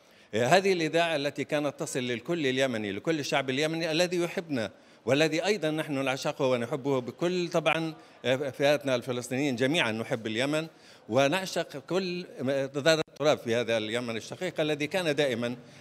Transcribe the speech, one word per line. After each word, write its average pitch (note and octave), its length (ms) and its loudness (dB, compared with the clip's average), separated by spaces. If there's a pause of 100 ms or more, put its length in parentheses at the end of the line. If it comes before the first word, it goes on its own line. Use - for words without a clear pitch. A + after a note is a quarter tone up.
(340)
هذه F3 380 6
الإذاعة E3 440 2
التي C#3+ 280 -2
كانت D3 360 -2
تصل D3 200 -4
للكل B2 460 -2
اليمني، B2+ 460 0
لكل D#3 260 -2
الشعب C#3 320 -2
اليمني D#3+ 400 -2
الذي F3 260 2
يحبنا E3 540 -2 (360)
والذي D#3 380 2
أيضًا F#3 260 0
نحن D3 340 -2
نعشقه C3+ 420 -2
ونحبه B2+ 540 0
بكل، F3 480 -2
طبعًا، D#3+ 460 0 (580)
فئاتنا C#3 420 2
الفلسطينيين B2 600 -2
جميعًا C3 360 2
نحب A2+ 340 -4
اليمن C#3 400 -2 (420)
ونعشق D#3+ 680 2
كل F3+ 500 -4 (480)
ذرة D#3 280 4 (160)
تراب C#3 200 4
في A2+ 160 0
هذا A#2 220 2
اليمن A2+ 400 -2
الشقيق E3 440 -6
الذي D3+ 260 0
كان E3+ 280 0
دائمًا B2 420 0 (240)